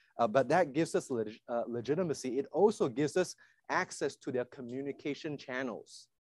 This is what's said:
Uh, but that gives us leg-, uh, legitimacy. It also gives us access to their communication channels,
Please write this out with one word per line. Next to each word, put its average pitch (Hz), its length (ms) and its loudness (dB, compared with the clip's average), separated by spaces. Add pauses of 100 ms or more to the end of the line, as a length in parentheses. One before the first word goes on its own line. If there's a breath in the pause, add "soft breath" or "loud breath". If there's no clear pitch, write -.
(200 soft breath)
Uh, 117 80 6
but 123 220 4
that 180 240 4
gives 156 220 0
us 170 160 0
leg-, 110 360 -2
uh, 117 200 -2
legitimacy. 127 720 -2
It - 120 -2
also 196 380 4
gives 139 260 0
us 185 200 2 (340 soft breath)
access 160 460 0
to - 160 -8
their 123 140 0
communication 139 920 -6
channels, 127 680 -8 (200)